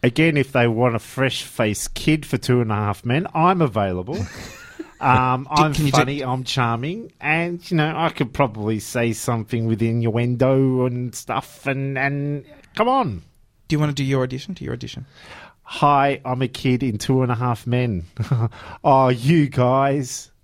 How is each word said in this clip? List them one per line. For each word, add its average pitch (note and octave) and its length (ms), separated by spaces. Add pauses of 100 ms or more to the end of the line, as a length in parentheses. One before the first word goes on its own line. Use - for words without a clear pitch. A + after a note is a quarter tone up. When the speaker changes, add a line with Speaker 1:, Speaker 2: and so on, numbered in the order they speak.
Speaker 1:
Again, D3 320
if C3+ 160
they A#2+ 160
want A#2 280
a A2 40
fresh-faced - 920
kid D3+ 320
for - 120
Two B2 240
and A2 100
a G#2 40
Half G#2 300
Men, C3+ 280
I'm F3 280
available. G2+ 560 (140)
Speaker 2:
<laughs> - 40 (640)
Speaker 1:
Um, B2+ 460
Speaker 2:
Can, D3+ 200
Speaker 1:
I'm D3+ 80
Speaker 2:
can D3 140
you C3+ 40
Speaker 1:
funny, C3 280
Speaker 2:
ju- C3+ 80
Speaker 1:
I'm B2+ 160
charming, B2+ 760
and, E3+ 520
you F3+ 40
know, D#3 220
I D#3+ 120
could C3 260
probably A2 440
say A#2 340
something A2+ 520
with A2+ 160
innuendo B2 1040
and B2 300
stuff, - 500
and, C3+ 320
and C#3+ 480 (300)
come A3+ 120
on. G#3+ 360 (440)
Speaker 2:
Do - 60
you D3+ 60
wanna D3 140
do C#3 100
your C3+ 180
audition? B2+ 320
Do - 100
your A#2+ 120
audition. B2 320 (560)
Speaker 1:
Hi, C#3+ 600
I'm B2+ 200
a B2+ 40
kid B2+ 360
in G#2+ 160
Two C3 240
and B2 80
a A#2+ 40
Half A#2+ 300
Men. A#2+ 400 (140)
<laughs> - 640
Oh, C3+ 260
you C3+ 400
guys. C3+ 800 (140)